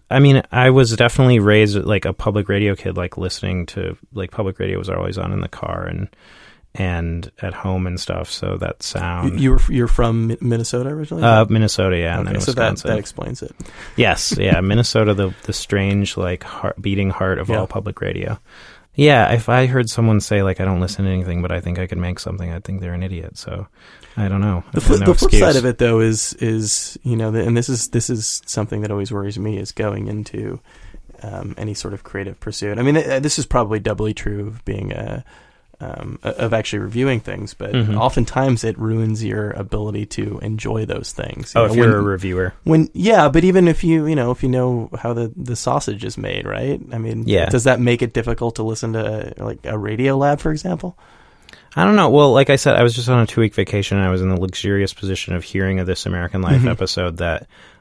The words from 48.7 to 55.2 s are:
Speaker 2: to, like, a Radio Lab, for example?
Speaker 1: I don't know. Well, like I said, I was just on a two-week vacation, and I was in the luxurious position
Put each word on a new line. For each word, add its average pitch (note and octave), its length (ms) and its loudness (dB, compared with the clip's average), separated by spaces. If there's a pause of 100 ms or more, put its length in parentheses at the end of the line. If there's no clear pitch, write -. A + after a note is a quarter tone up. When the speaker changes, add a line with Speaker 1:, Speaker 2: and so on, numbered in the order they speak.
Speaker 2:
to, G#2+ 460 -4
like, A2 260 -10
a G#2+ 140 -6
Radio A#2 400 0
Lab, C#3+ 220 2
for D#3+ 100 -2
example? F3 480 -6 (760)
Speaker 1:
I D#3+ 120 2
don't G#3 100 6
know. E3+ 140 4
Well, C#3+ 220 8
like C3+ 180 6
I C#3 60 6
said, - 200 4
I - 60 6
was A#2+ 120 4
just A#2+ 140 -4
on B2 140 4
a A2 40 2
two-week A2+ 280 0
vacation, G2+ 420 -2
and G2 100 2
I F#2 40 2
was F#2 100 0
in F#2 80 0
the F#2 100 0
luxurious G2 540 -2
position F#2+ 420 -6